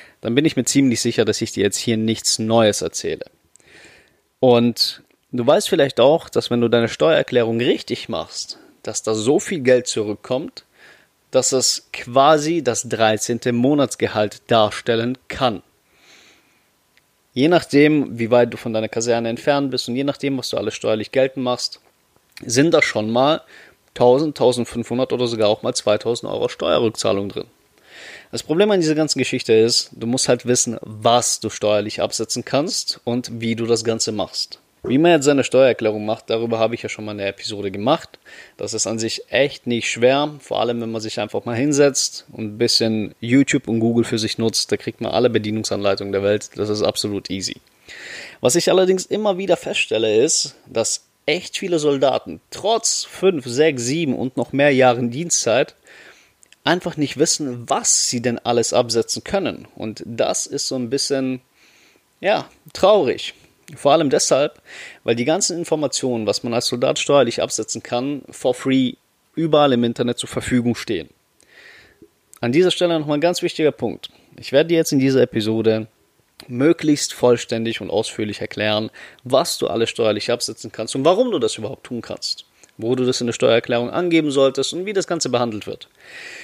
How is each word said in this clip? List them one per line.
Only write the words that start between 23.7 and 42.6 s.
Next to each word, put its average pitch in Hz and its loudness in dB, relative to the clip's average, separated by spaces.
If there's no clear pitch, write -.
tausend, 135 4
tausendfünfhundert 120 0
oder 123 0
sogar 110 2
auch 107 0
mal 107 -4
zweitausend 107 -2
Euro 113 -2
Steuerrückzahlung 98 0
drin. - -10
Das - -8
Problem 185 2
an 190 4
dieser 156 2
ganzen 151 0
Geschichte 120 0
ist, 113 4
du 113 -10
musst 123 0
halt 123 2
wissen, 120 0
was 117 0
du 107 -4
steuerlich 104 -2
absetzen - -4
kannst - -4
und 120 -4
wie 113 -2
du 113 -4
das 113 0
Ganze 113 -2
machst. - -6
Wie 127 2
man 170 6
jetzt 147 4
seine 139 4
Steuererklärung 110 2
macht, 107 -6
darüber 113 -2
habe 113 0
ich - -10
ja 107 -8
schon 107 -10
mal 107 -10
eine 101 -6
Episode 101 -6
gemacht. 110 -4
Das 107 -8
ist 107 -4
an 110 -4
sich 110 -6
echt 135 0
nicht 120 -2
schwer, 139 2
vor - -6
allem 117 -2
wenn 113 -6
man 113 -6
sich 110 -8
einfach 104 -4
mal 120 -6
hinsetzt 143 0
und 110 -8
ein 104 -10
bisschen 113 0